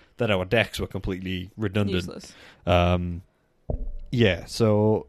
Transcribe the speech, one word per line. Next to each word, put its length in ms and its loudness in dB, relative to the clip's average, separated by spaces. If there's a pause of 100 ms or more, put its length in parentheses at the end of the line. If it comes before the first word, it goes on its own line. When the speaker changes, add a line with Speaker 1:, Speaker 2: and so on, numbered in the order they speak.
(160)
Speaker 1:
that 140 0
our 140 0
decks 360 0
were 60 -4
completely 680 -6
redundant. 380 -2 (120)
Speaker 2:
Useless. 260 -14 (340)
Speaker 1:
Um, 560 2 (880)
yeah, 340 4
so 640 2